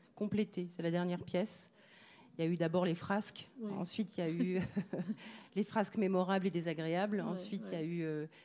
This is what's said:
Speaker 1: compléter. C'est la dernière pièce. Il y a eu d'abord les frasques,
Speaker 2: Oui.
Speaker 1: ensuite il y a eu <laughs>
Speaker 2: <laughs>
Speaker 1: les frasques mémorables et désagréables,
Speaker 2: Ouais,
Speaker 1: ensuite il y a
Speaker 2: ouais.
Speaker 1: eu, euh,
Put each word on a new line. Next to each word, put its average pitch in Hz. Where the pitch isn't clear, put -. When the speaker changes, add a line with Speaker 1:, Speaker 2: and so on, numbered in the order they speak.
Speaker 1:
compléter. 202
C'est 170
la 170
dernière 175
pièce. -
Il 165
y -
a 165
eu 175
d'abord 170
les 170
frasques, -
Speaker 2:
Oui. 214
Speaker 1:
ensuite 196
il -
y 180
a 160
eu 180
<laughs> -
Speaker 2:
<laughs> -
Speaker 1:
les 202
frasques 208
mémorables 190
et 196
désagréables, 170
Speaker 2:
Ouais, 185
Speaker 1:
ensuite 185
il 180
y -
a 165
Speaker 2:
ouais. 156
Speaker 1:
eu, 170
euh, 156